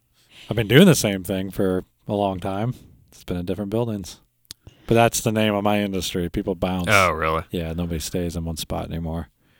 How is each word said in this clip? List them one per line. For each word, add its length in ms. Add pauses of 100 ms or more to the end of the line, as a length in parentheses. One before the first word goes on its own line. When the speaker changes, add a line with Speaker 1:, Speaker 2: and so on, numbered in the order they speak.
(480)
Speaker 1:
I've 80
been 120
doing 180
the 100
same 280
thing 260
for 340 (240)
a 60
long 260
time. 360 (360)
It's 120
been 140
in 100
different 240
buildings. 480 (680)
But 80
that's 280
the 100
name 240
of 80
my 180
industry. 480
People 240
bounce. 360
Speaker 2:
Oh, 220
really? 380
Speaker 1:
Yeah, 240
nobody 260
stays 360
in 100
one 120
spot 320
anymore. 400 (300)